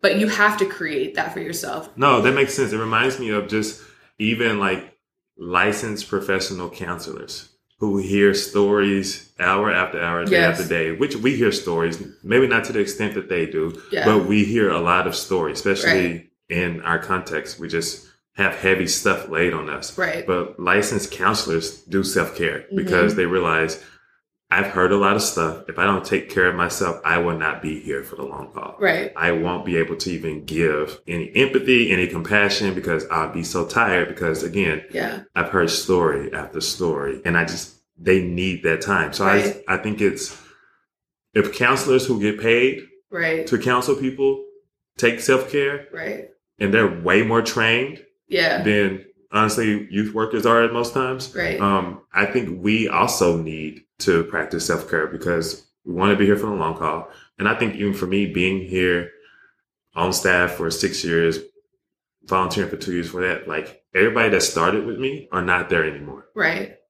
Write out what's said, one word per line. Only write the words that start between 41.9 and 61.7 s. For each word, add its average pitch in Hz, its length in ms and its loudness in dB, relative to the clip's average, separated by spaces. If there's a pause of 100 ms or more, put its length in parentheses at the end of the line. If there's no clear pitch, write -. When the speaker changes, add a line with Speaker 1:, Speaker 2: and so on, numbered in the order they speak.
Speaker 2:
who 120 140 0
get 104 200 0
paid 117 440 2 (260)
Speaker 1:
Right. 160 380 -2
Speaker 2:
to 123 100 2
counsel 123 380 2
people 135 480 0 (540)
take 117 240 2
self-care 139 720 0
Speaker 1:
Right. - 360 -12 (300)
Speaker 2:
and 101 140 0
they're 110 140 6 (140)
way 92 220 4
more 113 180 2
trained 117 600 0 (240)
Speaker 1:
Yeah. 165 360 0
Speaker 2:
than 101 420 2 (260)
honestly 107 580 0
youth 104 240 -2
workers 110 320 -2
are 117 180 6
at 117 100 2
most 117 200 -2
times. 131 420 -4
Speaker 1:
Right. 165 240 -4
Speaker 2:
Um, 95 420 0 (120)
I 101 120 2
think 92 360 -2
we 107 280 2
also 87 480 2
need 78 440 -8 (180)
to 85 240 2
practice 80 420 -4
self-care 80 420 -2
because 82 560 -4 (220)
we 90 80 -8
wanna 98 220 2
be 101 100 4
here 101 120 6
for 110 100 -4
the 107 60 -4
long 82 220 -4
haul. 78 340 -6 (300)
And 107 80 0
I 110 80 2
think 107 200 -2
even 101 180 -2
for 98 140 -4
me, 98 180 0
being 92 420 0
here 90 420 0 (840)
on 87 180 0
staff 90 420 2
for 82 160 -2
six - 320 -4
years, 82 360 2 (840)